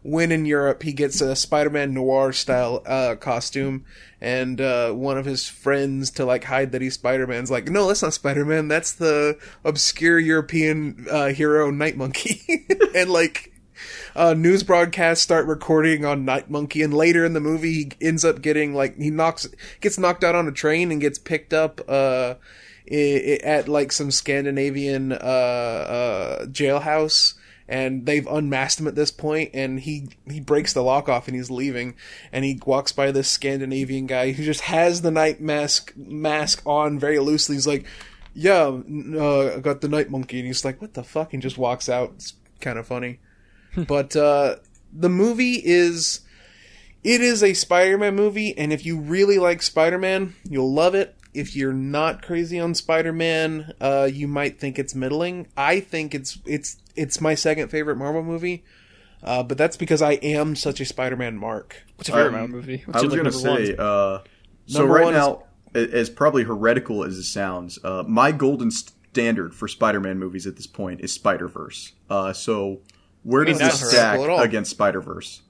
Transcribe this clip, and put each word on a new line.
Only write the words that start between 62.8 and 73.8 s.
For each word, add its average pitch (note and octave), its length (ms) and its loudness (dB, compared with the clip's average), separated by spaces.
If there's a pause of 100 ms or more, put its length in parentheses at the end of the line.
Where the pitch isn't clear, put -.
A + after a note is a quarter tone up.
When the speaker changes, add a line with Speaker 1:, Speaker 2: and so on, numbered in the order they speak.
Speaker 2:
What's - 140 -2
Speaker 3:
I - 20 4
Speaker 2:
your, C#3 80 2
Speaker 3:
was D#3 160 0
Speaker 2:
like, B2+ 180 -2
Speaker 3:
gonna C3 140 2
Speaker 2:
number A2 80 0
Speaker 3:
say, F#2+ 100 -2
Speaker 2:
one? G#2+ 100 -4
Speaker 3:
uh, G2 380 0 (440)
so C#3 120 -2
Speaker 1:
Number C#3 140 6
Speaker 3:
right D#3+ 100 8
Speaker 1:
one E3 120 4
is D3+ 40 6
Speaker 3:
now, C#3+ 240 2 (320)
a-, A#2 180 0
as A2+ 160 0
probably C#3 360 2
heretical A2+ 580 0
as F#2 140 -6
it F#2 60 -10
sounds, F2+ 600 -6
uh, F#2 240 -6
my B2 240 4
golden C3+ 400 2
standard A2+ 840 -2
for A2 140 -8
Spider-Man G2 500 0
movies F#2 300 -8
at F2+ 80 -10
this - 120 -18
point F2+ 340 -10
is F#2 100 -8
Spider-Verse. F2 800 -4 (180)
Uh, G2 220 0
so G2 480 -4 (440)
where C3 180 4
Speaker 2:
I D3+ 60 4
mean, D3 100 2
Speaker 3:
does - 20 -4
this D3+ 220 4